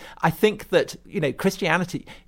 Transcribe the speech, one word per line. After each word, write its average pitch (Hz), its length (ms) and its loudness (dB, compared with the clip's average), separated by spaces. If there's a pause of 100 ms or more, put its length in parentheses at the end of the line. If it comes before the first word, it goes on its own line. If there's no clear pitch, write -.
(220)
I 165 80 4
think 208 400 0
that, - 260 2 (100)
you - 140 -8
know, 139 140 0
Christianity, 175 720 -2 (220)